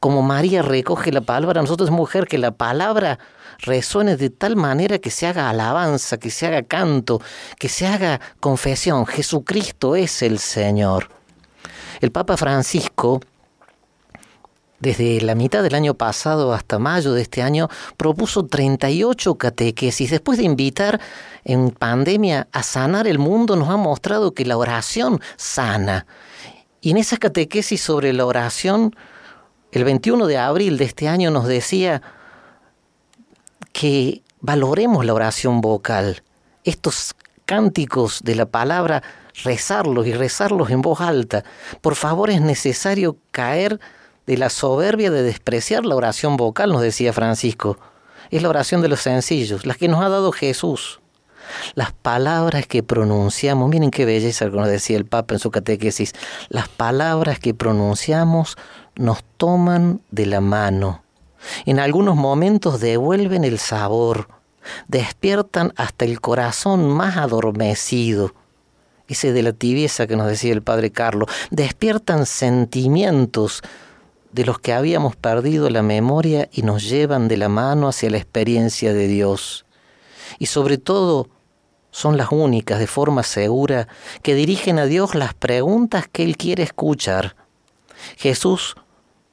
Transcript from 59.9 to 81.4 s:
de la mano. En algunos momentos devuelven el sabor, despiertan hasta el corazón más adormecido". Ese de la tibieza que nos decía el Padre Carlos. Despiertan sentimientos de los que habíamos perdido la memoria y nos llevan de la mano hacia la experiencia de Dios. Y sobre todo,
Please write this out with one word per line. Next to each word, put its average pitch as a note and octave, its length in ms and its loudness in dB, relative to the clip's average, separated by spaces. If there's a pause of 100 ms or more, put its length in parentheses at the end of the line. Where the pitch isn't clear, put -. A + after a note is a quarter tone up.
de G#2 140 0
la G2 140 0
mano. G2 600 0 (640)
En C3+ 120 4
algunos D#3+ 380 2
momentos D3 640 2
devuelven E3 640 2
el A#2 140 2
sabor, A2 720 0 (600)
despiertan F3+ 880 0
hasta B2 300 -2
el A#2 160 -4
corazón B2+ 640 0
más F3 300 0
adormecido". A2 1120 0 (760)
Ese C3+ 260 0
de B2 80 2
la A#2 100 2
tibieza B2 540 0
que A2 100 -2
nos G#2+ 100 0
decía A2 280 0
el G#2+ 80 -2
Padre A2+ 280 0
Carlos. A2 380 -2 (220)
Despiertan E3+ 720 0
sentimientos B2+ 1400 2 (720)
de B2 140 0
los B2 120 0
que - 140 -2
habíamos D3 440 0
perdido C#3 520 0
la A2+ 140 2
memoria C#3+ 680 2
y - 120 -4
nos G#2 260 0
llevan C3+ 400 2
de A2 80 2
la G#2 140 0
mano C3+ 380 2
hacia B2 200 -2
la G#2+ 80 0
experiencia A2+ 800 0
de G2+ 120 2
Dios. G2+ 600 -2 (720)
Y - 80 -4
sobre C#3 320 2
todo, F3+ 500 0 (640)